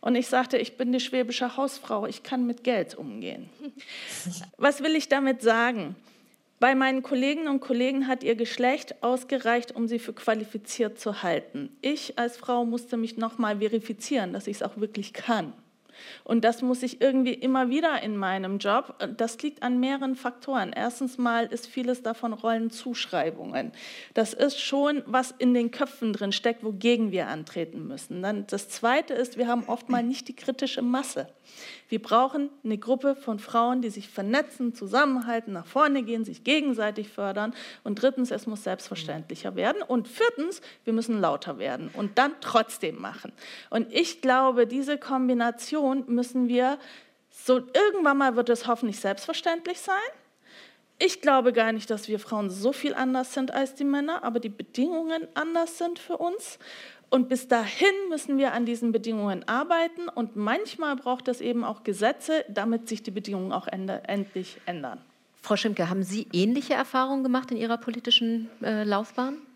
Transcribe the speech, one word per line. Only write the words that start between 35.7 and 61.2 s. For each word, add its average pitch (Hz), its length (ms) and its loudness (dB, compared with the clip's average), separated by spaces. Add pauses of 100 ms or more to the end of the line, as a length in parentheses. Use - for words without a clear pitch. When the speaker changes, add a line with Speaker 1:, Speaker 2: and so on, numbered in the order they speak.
Speaker 1:
gehen, 226 200 -2
sich 202 220 -8
gegenseitig 220 640 2
fördern. 208 440 -4 (300)
Und 208 180 -2
drittens, 254 300 2
es - 160 -4
muss 220 160 -8
selbstverständlicher 170 920 -8
werden. 233 260 0
Und 240 260 0
viertens, 440 540 0 (240)
wir 226 80 0
müssen 226 260 0
lauter 147 400 0
werden 131 340 -4
und 202 240 -2
dann 277 220 6
trotzdem - 600 0
machen. - 320 -12 (360)
Und - 220 0
ich - 300 0
glaube, 254 460 6
diese 269 300 -2
Kombination 254 1120 0
müssen 247 400 0
wir 247 300 2 (520)
so, - 280 2
irgendwann 294 600 6
mal 269 180 4
wird 240 140 2
es 233 180 2
hoffentlich 226 320 0
selbstverständlich 330 800 -2
sein. 381 160 -2 (1040)
Ich 359 220 2
glaube 262 300 6
gar 226 200 4
nicht, 220 180 -4
dass 208 180 -4
wir 214 120 -2
Frauen 208 300 -2
so 196 220 0
viel 285 220 -2
anders 254 400 0
sind 262 180 -2
als 269 220 0
die - 100 -6
Männer, 285 400 0
aber 233 160 0
die 233 100 -6
Bedingungen 320 840 -2
anders 330 440 -2
sind 339 200 -2
für 339 200 -6
uns. 349 420 -4 (500)
Und 254 180 4
bis 254 220 -2
dahin 240 440 4 (160)
müssen 294 280 -2
wir 269 160 2
an 240 120 0
diesen 233 280 0
Bedingungen 208 540 -2
arbeiten. 330 600 0
Und 220 300 -4
manchmal 294 580 -2
braucht 254 320 -4